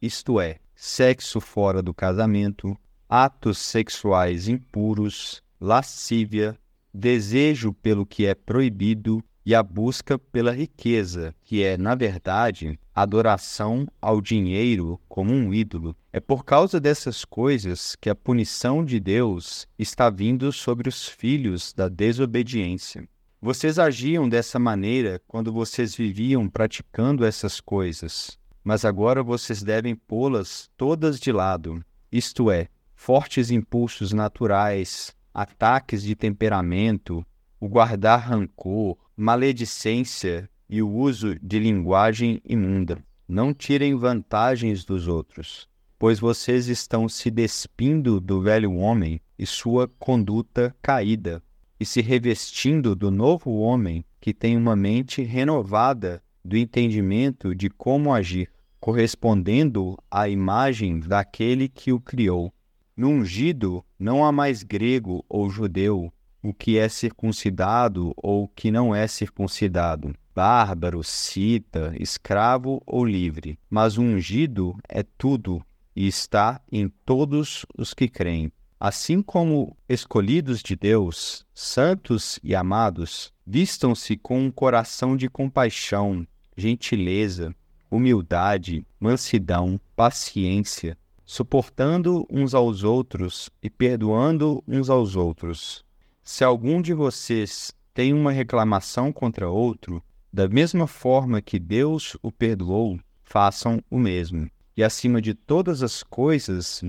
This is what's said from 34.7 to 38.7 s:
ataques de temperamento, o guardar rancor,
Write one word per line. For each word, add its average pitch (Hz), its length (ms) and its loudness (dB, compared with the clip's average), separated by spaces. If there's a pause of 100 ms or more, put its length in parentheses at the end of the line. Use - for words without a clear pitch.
ataques 110 720 0
de 104 120 -2
temperamento, 101 1120 0 (340)
o 107 80 -8
guardar 113 600 4
rancor, 101 720 -2 (180)